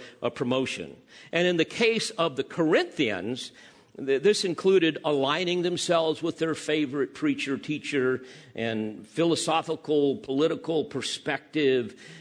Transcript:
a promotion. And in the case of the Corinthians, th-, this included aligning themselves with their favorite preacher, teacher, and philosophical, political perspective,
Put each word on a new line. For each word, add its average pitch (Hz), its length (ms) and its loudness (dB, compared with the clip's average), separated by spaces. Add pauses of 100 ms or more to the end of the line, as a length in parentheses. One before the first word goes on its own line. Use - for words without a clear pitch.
(200)
a 123 100 -2
promotion. 123 640 -2 (380)
And 175 160 2
in 180 80 2
the 165 80 4
case 226 460 0
of 165 260 -2
the 131 80 -2
Corinthians, 143 1040 0 (460)
th-, 135 260 0
this 202 220 4
included 175 600 2
aligning 156 580 0
themselves 165 600 0
with 165 160 -4
their 160 160 0
favorite 147 600 -2
preacher, 139 440 -2
teacher, 131 640 -2 (320)
and 107 540 -4
philosophical, 156 1080 2
political 151 680 0
perspective, 135 1160 -2 (200)